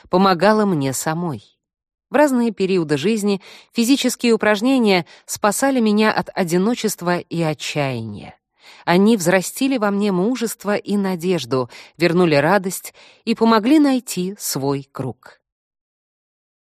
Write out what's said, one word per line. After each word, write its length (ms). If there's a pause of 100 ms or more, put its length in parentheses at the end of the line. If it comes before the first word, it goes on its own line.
(100)
помогало 540
мне 280
самой. 520 (680)
В 60
разные 340
периоды 460
жизни 440 (320)
физические 600
упражнения 720 (200)
спасали 520
меня 340
от 220
одиночества 840
и 220
отчаяния. 920 (500)
Они 320
взрастили 640
во 140
мне 180
мужество 640
и 220
надежду, 720 (260)
вернули 380
радость 600 (300)
и 120
помогли 420
найти 600
свой 520
круг. 480 (1200)